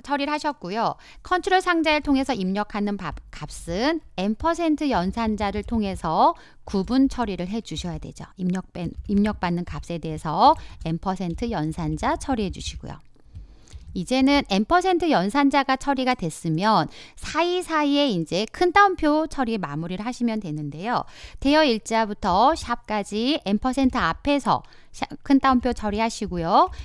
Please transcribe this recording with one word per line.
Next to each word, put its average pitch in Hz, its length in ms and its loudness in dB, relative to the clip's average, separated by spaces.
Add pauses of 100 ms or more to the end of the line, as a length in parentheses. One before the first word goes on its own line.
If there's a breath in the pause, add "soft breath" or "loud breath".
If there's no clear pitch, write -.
처리를 277 300 -2
하셨고요. 220 640 -2 (260 loud breath)
컨트롤 370 380 2
상자를 330 400 2
통해서 269 340 0
입력하는 202 640 -2
밥-, 175 340 -10
값은 233 680 -4 (160)
엠퍼센트 302 760 0
연산자를 208 720 -2
통해서 202 720 2 (300 loud breath)
구분 233 440 2
처리를 190 380 -4
해주셔야 175 520 -8
되죠. 151 260 -14 (140)
입력 185 340 -4
뺀-, 170 180 -6 (160)
입력받는 196 600 0
값에 160 320 -8
대해서 165 580 2 (280 loud breath)
엠퍼센트 175 680 -4
연산자 160 640 -2
처리해 220 340 -4
주시고요. - 480 -12 (960 soft breath)
이제는 262 560 4
엠퍼센트 339 600 2
연산자가 269 680 2
처리가 262 380 0
됐으면 170 720 0 (280 loud breath)
사이사이에 302 920 0
이제 175 420 -2
큰 359 180 0
따옴표 320 580 4
처리 226 280 -2
마무리를 170 480 -6
하시면 233 360 -2
되는데요. 156 640 -4 (360 loud breath)
대여 302 240 6
일자부터 220 880 2
샵까지 233 920 -4
엠퍼센트 254 500 0
앞에서 196 640 0 (300 soft breath)
샵, - 160 -6 (140)
큰 269 180 6
따옴표 254 320 4
처리하시고요. 208 960 2 (140 loud breath)